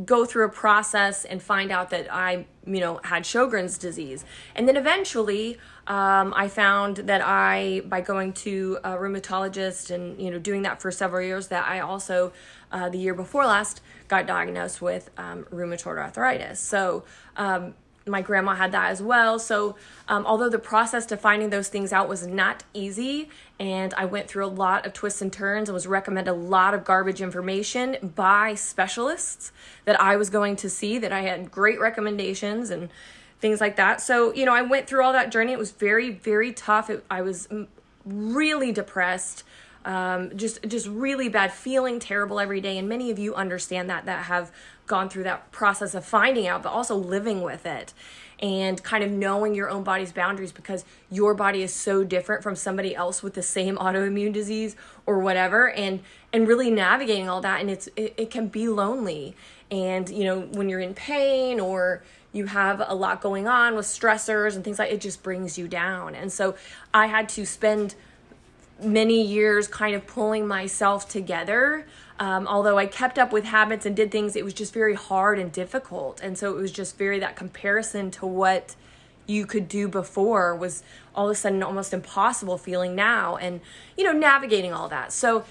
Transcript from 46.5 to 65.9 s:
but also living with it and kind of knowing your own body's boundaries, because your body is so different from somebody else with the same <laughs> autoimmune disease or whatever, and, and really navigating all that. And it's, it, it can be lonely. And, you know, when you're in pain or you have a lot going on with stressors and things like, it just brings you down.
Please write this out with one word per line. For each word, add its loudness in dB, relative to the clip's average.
but -6
also -2
living -2
with -8
it -8
and -2
kind 0
of 0
knowing 0
your -2
own -6
body's -2
boundaries, -2
because -10
your 4
body 2
is -4
so 2
different -2
from -4
somebody -4
else -4
with -8
the -6
same -2
<laughs> -
autoimmune 0
disease -4
or 2
whatever, 4
and, -4
and 6
really 4
navigating 4
all -2
that. 0
And -2
it's, -6
it, -4
it -4
can -4
be -2
lonely. -2
And, -2
you -2
know, 0
when -4
you're -2
in -6
pain 0
or 0
you -4
have 2
a -2
lot 0
going -2
on 4
with -4
stressors 2
and -8
things -6
like, -2
it -2
just -10
brings -6
you -6
down. -4